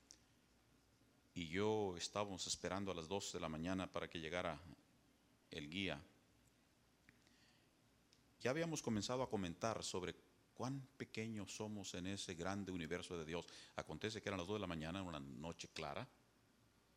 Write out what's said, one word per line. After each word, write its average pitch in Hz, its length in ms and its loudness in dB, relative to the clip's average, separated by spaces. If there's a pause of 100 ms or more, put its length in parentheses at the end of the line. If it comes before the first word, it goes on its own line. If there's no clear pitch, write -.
(1300)
y 85 140 -2
yo 101 500 4
estábamos 98 500 0
esperando 95 440 0
a 87 40 0
las 80 120 -4
dos 98 260 0
de 95 60 0
la 82 100 0
mañana 85 420 0
para 82 180 -2
que 87 100 -4
llegara 82 420 0 (880)
el 73 200 -6
guía, 85 320 0 (2500)
ya 117 120 4
habíamos 160 300 2
comenzado 123 420 4
a 120 60 0
comentar 98 540 2
sobre 90 320 -2 (380)
cuán 131 320 -4 (120)
pequeños 110 580 -2
somos 107 400 -2
en 90 120 0
ese 98 280 -2
grande 92 360 2
universo 87 460 0
de 80 80 -2
Dios. 82 220 -2 (300)
Acontece 95 440 -2
que - 80 0
eran 98 100 2
las 87 80 -2
dos 104 100 2
de 104 40 2
la 95 60 0
mañana, 82 340 0
una 82 180 -2
noche 69 500 -6
clara, 80 380 -4 (880)